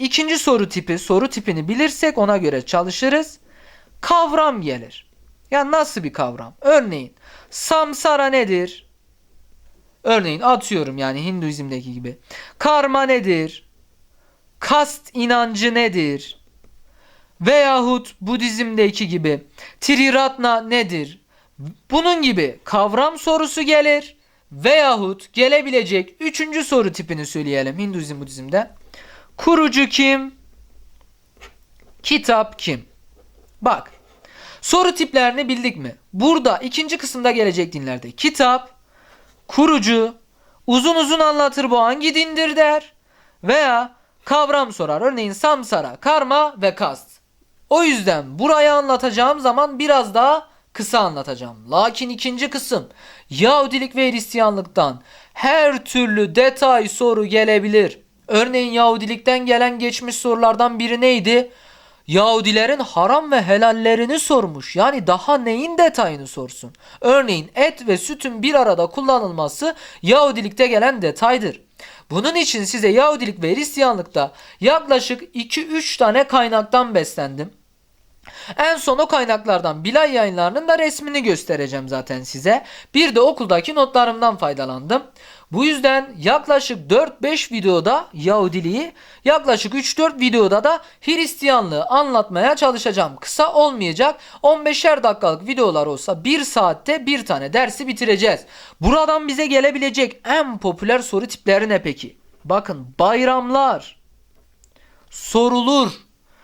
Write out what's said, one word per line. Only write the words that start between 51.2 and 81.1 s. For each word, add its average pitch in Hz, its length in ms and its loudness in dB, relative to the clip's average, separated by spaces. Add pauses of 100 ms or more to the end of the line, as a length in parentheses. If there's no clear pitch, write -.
Lakin 233 380 0
ikinci 247 400 -6
kısım 247 400 -6 (400)
Yahudilik 262 640 0
ve 262 160 2
Hristiyanlıktan 202 880 -2 (320)
her 285 520 2
türlü 214 500 0
detay 254 520 4
soru 220 380 0
gelebilir. 208 720 2 (280)
Örneğin 247 440 0
Yahudilikten 233 720 2
gelen 240 340 2
geçmiş 240 360 -6
sorulardan 233 640 2
biri 233 220 -2
neydi? 247 500 2 (560)
Yahudilerin 220 720 2
haram 262 520 0
ve 254 100 4
helallerini 226 800 2
sormuş. 170 560 -2
Yani 220 320 0
daha 185 300 2
neyin 254 400 -4
detayını 190 500 0
sorsun? 127 460 -14 (280)
Örneğin 233 540 0
et 277 320 -2
ve 185 100 2
sütün 247 460 -8
bir 285 120 2
arada 254 320 2
kullanılması 254 880 -2 (260)
Yahudilikte 240 640 2
gelen 240 340 2
detaydır. 214 600 0 (480)
Bunun 240 260 -2
için 254 280 -2
size 208 240 0
Yahudilik 233 560 2
ve 170 120 0
Hristiyanlıkta 247 760 -2 (300)
yaklaşık 262 600 0 (100)
iki 254 340 -6
üç 311 300 -6
tane 240 260 4
kaynaktan 233 720 0
beslendim. 151 580 -4 (1040)
En 320 200 2
son 262 200 -2
o 311 100 2
kaynaklardan 214 760 0
Bilay 285 280 2
Yayınları'nın 208 560 0
da 330 120 4
resmini 294 440 -2